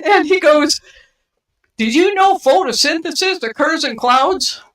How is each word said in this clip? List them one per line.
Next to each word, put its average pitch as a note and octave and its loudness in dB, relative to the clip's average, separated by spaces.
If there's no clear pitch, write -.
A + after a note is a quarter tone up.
and E4+ 2
he F#4 0
goes, D4+ 2
Did A3 -2
you F#4 2
know F#4+ 2
photosynthesis E4+ -2
occurs D4+ -4
in B3 -6
clouds? C4 -2